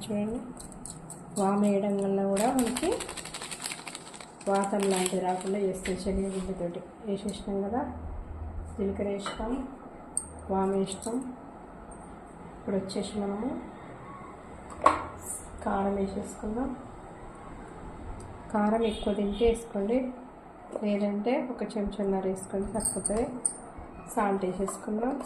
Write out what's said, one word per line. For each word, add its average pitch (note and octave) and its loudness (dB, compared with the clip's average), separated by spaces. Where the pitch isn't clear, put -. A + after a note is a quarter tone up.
చూడండి, G#3+ 0
వాము G3 6
వేయడం G3+ 6
వల్ల G3 4
కూడా G#3 6
మనకి B3 4
వాతం G3 4
లాంటిది F#3 4
రాకుండా F#3+ 2
చేస్తుంది. F#3 0
శనగపిండితోటి F#3+ 0
వేసేసినాం G3 -2
కదా, A#3 2
జీలకర్ర G3+ 0
వేసినాం, A3 -4
వాము F#3+ 4
వేసినాం. A3 0
ఇప్పుడు G3 0
వచ్చేసి - -4
మనము G#3 0
కారం G3+ 4
వేసేసుకుందాం. G#3+ -2
కారం A3 6
ఎక్కువ G#3+ 0
తింటే G3+ 4
వేసుకోండి, A3+ 2
లేదంటే G#3 4
ఒక - -6
చెంచాన్నర G3 2
వేసుకోండి G3 -2
సరిపోతుంది. G#3 2
సాల్ట్ G3 4
వేసేసుకుందాం. G#3+ 0